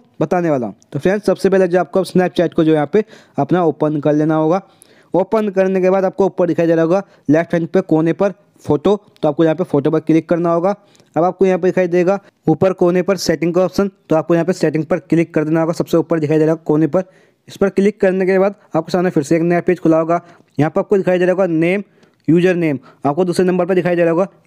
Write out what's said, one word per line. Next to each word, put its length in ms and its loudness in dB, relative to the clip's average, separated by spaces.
बताने 280 -2
वाला 180 -2
हूँ। 80 -12
तो 80 -8
फ्रेंड्स, 260 -2
सबसे 240 0
पहले 180 2
जो 120 0
आपको 260 -2
Snapchat 480 -2
को 100 0
जो 100 2
यहाँ 200 0
पे 120 0
अपना 280 0
ओपन 340 -2
कर 140 0
लेना 220 0
होगा। 260 0
ओपन 360 0
करने 320 0
के 80 2
बाद 160 2
आपको 200 0
ऊपर 220 0
दिखाई 200 0
दे 80 2
रहा 80 2
होगा 200 0
लेफ्ट 240 0
हैंड 140 -2
पे 160 0
कोने 300 0
पर 200 -2
फोटो, 300 0
तो 60 0
आपको 160 0
यहाँ 120 2
पे 80 -4
फोटो 280 -2
पर 80 0
क्लिक 300 0
करना 200 -2
होगा। 260 0
अब 80 2
आपको 220 0
यहाँ 140 2
पे 80 0
दिखाई 200 0
देगा 320 0
ऊपर 260 2
कोने 280 0
पर 160 -2
सेटिंग 360 -2
का 100 2
ऑप्शन, 260 -2
तो 60 2
आपको 180 0
यहाँ 120 0
पे 80 0
सेटिंग 320 -2
पर 140 -4
क्लिक 340 -2
कर 100 0
देना 180 0
होगा। 120 -2
सबसे 240 -2
ऊपर 220 0
दिखाई 180 0
दे 80 2
रहा 60 2
होगा 120 -4
कोने 240 0
पर, 160 -2
इस 100 -20
पर 120 0
क्लिक 320 0
करने 240 2
के 140 2
बाद 160 0
आपके 160 -4
सामने 180 0
फिर 140 0
से 120 0
एक 60 0
नया 200 0
पेज 180 -2
खुला 200 2
होगा। 220 -2
यहाँ 120 0
पर 80 -2
आपको 180 0
दिखाई 220 0
दे 60 0
रहा 80 2
होगा 140 0
नेम, 360 0
यूजर 280 4
नेम, 240 -2
आपको 200 -2
दूसरे 200 -4
नंबर 200 0
पर 100 -2
दिखाई 200 0
दे 60 0
रहा 100 2
होगा 160 -2